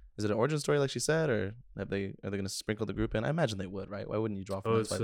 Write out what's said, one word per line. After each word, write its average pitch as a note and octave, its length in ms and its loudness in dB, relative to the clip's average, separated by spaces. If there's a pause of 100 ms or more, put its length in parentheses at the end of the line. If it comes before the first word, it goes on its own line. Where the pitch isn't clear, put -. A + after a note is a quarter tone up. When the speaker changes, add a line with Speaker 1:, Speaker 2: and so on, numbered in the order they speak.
(180)
Speaker 1:
is G#2 80 0
it G#2 60 2
an G#2 60 2
origin D3 220 2
story D3 180 2
like C#3 140 4
she B2 80 -4
said, D#3 300 2
or G#2 260 0 (220)
have G2 120 -4
they, G2 240 -2 (100)
are G2 60 -4
they G2 80 -2
gonna G2 120 -2
sprinkle G#2+ 360 -2
the G#2 80 -4
group A2 220 0
in? A2 80 2
I B2+ 60 0
imagine C#3 280 2
they F#2+ 100 -4
would, F#2+ 220 -8
right? G2 180 -6
Why G#2+ 100 -2
wouldn't G#2+ 220 0
you G2 40 -8
draw F#2+ 180 -4
from A2+ 100 0
Speaker 2:
Oh, A2+ 40 6
Speaker 1:
the A2+ 60 6
Speaker 2:
it's G#2 80 -2
Speaker 1:
toy - 140 0